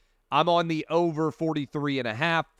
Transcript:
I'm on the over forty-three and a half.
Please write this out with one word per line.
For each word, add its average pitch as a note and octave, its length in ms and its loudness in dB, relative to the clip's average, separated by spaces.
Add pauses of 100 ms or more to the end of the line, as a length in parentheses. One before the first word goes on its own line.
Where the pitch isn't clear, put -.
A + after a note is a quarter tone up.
(320)
I'm D3+ 160 4
on E3+ 200 2
the D#3+ 240 -4
over D#3+ 400 2
forty-three D3 680 -2
and A#2+ 100 -2
a G#2+ 60 -2
half. D#3+ 320 0 (140)